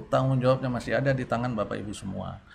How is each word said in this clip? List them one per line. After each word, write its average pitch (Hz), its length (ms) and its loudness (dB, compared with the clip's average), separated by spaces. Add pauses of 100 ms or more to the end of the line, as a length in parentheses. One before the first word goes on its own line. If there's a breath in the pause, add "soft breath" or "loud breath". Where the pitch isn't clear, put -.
tanggung 131 300 4
jawabnya 127 320 4
masih 117 240 -2
ada 131 160 2
di 127 160 2
tangan 120 260 -2
Bapak 107 300 -2
Ibu 104 100 -8
semua. 95 460 -8 (180 loud breath)